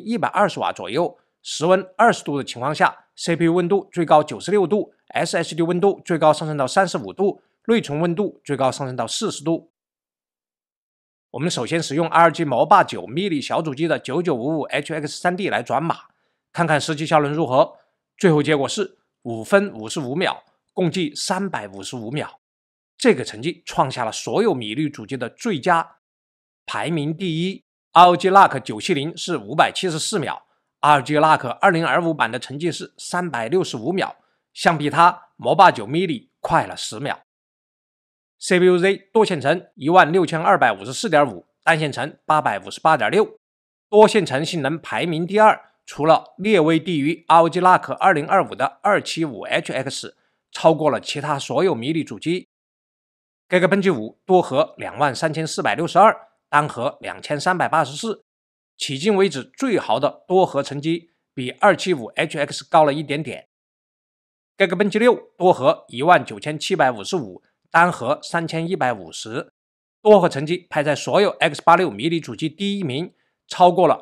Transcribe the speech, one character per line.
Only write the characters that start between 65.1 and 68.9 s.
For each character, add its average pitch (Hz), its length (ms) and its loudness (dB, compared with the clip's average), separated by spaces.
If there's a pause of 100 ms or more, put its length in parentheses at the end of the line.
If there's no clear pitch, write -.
多 175 160 4
核 135 380 2
一 120 140 -8
万 165 200 6
九 107 160 -14
千 156 200 -8
七 - 160 -4
百 139 160 2
五 107 120 -8
十 190 120 -6
五， 101 260 -8 (300)
单 170 200 4
核 131 300 -4
三 165 260 -6
千 165 220 -6
一 185 60 -4
百 127 180 0